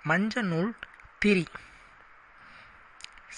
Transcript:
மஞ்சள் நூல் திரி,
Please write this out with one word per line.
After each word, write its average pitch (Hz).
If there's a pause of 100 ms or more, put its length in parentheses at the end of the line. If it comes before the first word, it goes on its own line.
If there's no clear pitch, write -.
மஞ்சள் 202
நூல் 180 (440)
திரி, 196 (1900)